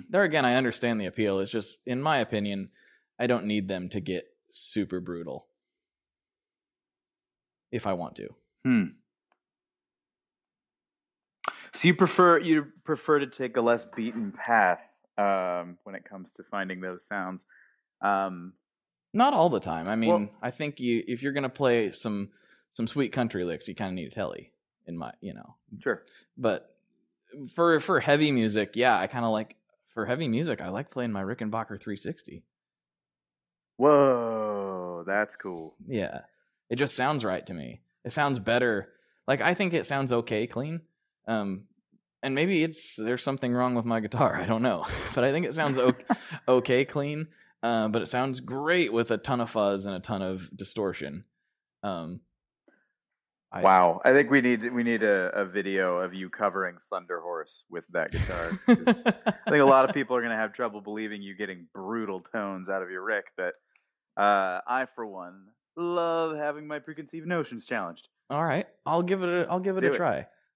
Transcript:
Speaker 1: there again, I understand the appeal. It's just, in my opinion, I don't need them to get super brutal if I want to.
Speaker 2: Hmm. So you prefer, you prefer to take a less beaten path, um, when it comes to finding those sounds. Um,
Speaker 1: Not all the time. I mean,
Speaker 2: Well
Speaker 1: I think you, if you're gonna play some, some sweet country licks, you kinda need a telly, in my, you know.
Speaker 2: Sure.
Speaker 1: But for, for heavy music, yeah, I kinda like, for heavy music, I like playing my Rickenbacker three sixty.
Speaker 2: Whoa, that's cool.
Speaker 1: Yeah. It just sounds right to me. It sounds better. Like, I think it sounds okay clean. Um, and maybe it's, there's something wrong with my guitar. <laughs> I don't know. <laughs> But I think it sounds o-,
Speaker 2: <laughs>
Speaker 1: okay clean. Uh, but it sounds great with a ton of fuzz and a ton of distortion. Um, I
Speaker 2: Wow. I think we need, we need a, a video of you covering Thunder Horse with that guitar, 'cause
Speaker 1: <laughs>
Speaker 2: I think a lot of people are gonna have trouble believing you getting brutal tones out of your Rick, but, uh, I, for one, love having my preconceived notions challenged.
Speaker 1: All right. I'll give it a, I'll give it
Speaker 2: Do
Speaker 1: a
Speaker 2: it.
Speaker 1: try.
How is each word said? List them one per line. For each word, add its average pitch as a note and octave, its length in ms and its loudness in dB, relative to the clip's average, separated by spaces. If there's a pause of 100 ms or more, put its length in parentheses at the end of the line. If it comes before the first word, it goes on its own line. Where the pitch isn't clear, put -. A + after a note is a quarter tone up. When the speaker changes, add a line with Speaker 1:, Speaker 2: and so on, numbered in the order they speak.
(100)
Speaker 1:
there F#3+ 120 4
again, D#3 220 2
I B2 100 4
understand A#2+ 460 0
the F#2+ 60 -2
appeal. G2 340 0
It's G2 100 -4
just, - 340 -6
in B2+ 160 -4
my D3 180 0
opinion, G2+ 500 -4 (500)
I B2 80 0
don't A#2+ 200 0
need G#2 200 0
them F#2 240 -6
to G2+ 100 -6
get F2+ 280 -6 (240)
super F#2 480 -4
brutal E2+ 460 -10 (2250)
if A#2 160 -4
I F#2+ 60 2
want E2+ 220 -8
to. G#1 120 -12 (360)
Speaker 2:
Hmm. A#2+ 200 4 (3000)
So - 160 4
you F3 60 8
prefer, F3 440 8
you D#3 280 2 (180)
prefer D3+ 340 2
to C#3 80 0
take B2 300 -6
a B2 40 4
less A#2 240 2
beaten A2 480 -6
path, G2+ 680 2 (160)
um, F2+ 680 -2
when G2 100 -14
it - 100 -14
comes F#2+ 300 -18
to - 80 -18
finding F#2+ 380 -8
those F#2 260 -10
sounds. F#2 400 -8 (560)
Um, F#2+ 500 -2 (600)
Speaker 1:
Not B3+ 180 4
all E3+ 160 4
the A#2 120 2
time. E2 280 -4
I G#2+ 80 0
mean, A2+ 140 2
Speaker 2:
Well G#3 180 2 (140)
Speaker 1:
I A#2+ 80 -4
think D3 300 -8
you, A#2+ 260 0
if A#2+ 160 -6
you're C#3+ 100 -4
gonna C#3 160 -4
play A#2+ 420 2
some, G2+ 400 -6 (440)
some A#2 120 -4
sweet C3 260 -2
country G#2+ 320 -2
licks, E2 240 -6
you F#2+ 60 -12
kinda F#2+ 180 -6
need F2 160 -8
a - 60 -18
telly, D#2+ 380 -6 (340)
in E2+ 120 -10
my, C2+ 220 -10
you F#2 120 -12
know. - 240 -20 (240)
Speaker 2:
Sure. - 220 -4 (340)
Speaker 1:
But A2+ 400 -2 (800)
for, E3+ 260 4
for E3 200 2
heavy D3 320 4
music, A2 420 2
yeah, A#2 240 6
I F#2 80 0
kinda A#2+ 220 -2
like, A2 280 -2 (380)
for A2 120 -2
heavy C3+ 220 -2
music, B2 320 0
I F2+ 80 -8
like G2+ 220 -6
playing B2 220 -4
my G2 100 -4
Rickenbacker A2 580 -6
three G2+ 180 -8
sixty. - 460 -12 (1300)
Speaker 2:
Whoa, G#2+ 1300 2
that's G2+ 300 0
cool. E2+ 380 -10 (120)
Speaker 1:
Yeah. G#2 340 -6 (500)
It A#2+ 60 -2
just C3+ 200 0
sounds C3 280 -2
right F#2 220 -2
to F#2+ 80 -12
me. B1+ 260 -14 (240)
It - 80 -10
sounds C#3+ 260 0
better. A2+ 520 0 (360)
Like, C#3 140 2
I F3 140 2
think F#3 200 0
it D3+ 120 0
sounds C#3 260 -2
okay A#2 340 0
clean. D#3 360 -8 (460)
Um, G2+ 360 -4 (580)
and C3+ 120 -2
maybe D#3+ 300 2
it's, - 320 -6
there's A#2+ 260 -2
something C3+ 300 -2
wrong B2 220 2
with A#2 100 0
my A2+ 160 0
guitar. A#2 360 2
<laughs> - 40 -4
I F2 60 -4
don't A2+ 160 0
know. G#2 240 0 (140)
<laughs> - 140 -10
But B2 100 2
I C3+ 80 4
think E3+ 140 0
it A#2+ 80 -6
sounds D3 240 0
o-, B2+ 160 4 (260)
Speaker 2:
<laughs> - 280 -8
Speaker 1:
okay B2+ 380 4
clean. D3 420 -6 (340)
Uh, A2+ 260 2
but G#2+ 140 0
it - 40 -4
sounds B2+ 340 -2
great C#3 520 0
with A#2 180 2
a G#2+ 80 2
ton B2 220 0
of A#2 100 -2
fuzz G2+ 340 2
and G2 100 -4
a F2+ 60 -6
ton G2 220 -4
of F#2 340 -6
distortion. F#2 680 -4 (580)
Um, F2+ 380 -6 (1300)
I F#2 120 -4
Speaker 2:
Wow. F#2 420 8
I C3 80 8
think C3+ 180 6
we C#3 100 6
need, A#2+ 320 0
we A#2+ 100 0
need A#2 200 0
a, G2+ 320 2
a G2+ 100 0
video F#2+ 540 0
of F#2 160 -4
you F#2+ 160 -10
covering F#2 460 -2 (120)
Thunder F2+ 320 -6
Horse E2 480 -10
with E2+ 240 -10
that E2+ 200 -2
guitar, E2+ 400 -4 (140)
'cause - 380 4
Speaker 1:
<laughs> - 20 0
Speaker 2:
I - 440 -2
think D3 100 6
a C#3 40 8
lot C3+ 240 8
of D3 60 -4
people B2+ 220 -2
are A#2+ 60 0
gonna A#2 140 -2
have A2 180 -2
trouble G#2+ 260 -6
believing G#2 400 -8
you G2 160 -12
getting F#2 380 -10
brutal G2+ 460 -6
tones G2 500 -6
out F#2+ 120 -2
of F2+ 80 -8
your F#2 140 -8
Rick, G#2 220 -2 (100)
but, F2+ 180 -4 (640)
uh, G2 500 2
I, B2+ 280 -2
for A#2 120 -8
one, F#2+ 420 -14 (280)
love E3 600 0
having D3+ 300 -4
my D3+ 120 -8
preconceived D#3 480 -12
notions D#3 400 -4
challenged. G2+ 420 -6 (220)
Speaker 1:
All D3 140 0
right. D#3+ 220 0 (200)
I'll E3 160 2
give F#3 200 0
it F3+ 60 0
a, F3 220 2
I'll F#3 100 0
give F#3+ 160 -2
it F#3+ 60 0
Speaker 2:
Do - 60 4
Speaker 1:
a C#3+ 40 4
Speaker 2:
it. - 40 0
Speaker 1:
try. A#2 300 0 (300)